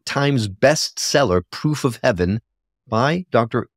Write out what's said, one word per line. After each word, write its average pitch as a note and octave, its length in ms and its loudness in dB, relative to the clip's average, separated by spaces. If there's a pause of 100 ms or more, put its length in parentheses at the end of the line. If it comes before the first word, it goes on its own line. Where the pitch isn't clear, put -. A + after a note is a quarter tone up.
Times C#3 420 0
bestseller, A#2+ 920 0 (100)
Proof D3+ 320 -4
of B2 180 -2
Heaven, G2 380 0 (480)
by C#3+ 440 -2
Doctor A#2 460 0